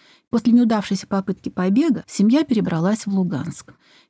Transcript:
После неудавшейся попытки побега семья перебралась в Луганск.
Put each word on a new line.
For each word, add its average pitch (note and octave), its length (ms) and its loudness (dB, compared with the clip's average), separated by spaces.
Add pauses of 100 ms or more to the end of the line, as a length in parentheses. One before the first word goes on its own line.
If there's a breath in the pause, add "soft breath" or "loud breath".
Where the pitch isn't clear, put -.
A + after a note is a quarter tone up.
(300 soft breath)
После A#3 240 0
неудавшейся A3 540 2
попытки G3 420 -4
побега G3+ 580 0
семья A#3+ 360 2
перебралась G3 640 -2
в G3 80 -6
Луганск. E3+ 600 -4 (360 soft breath)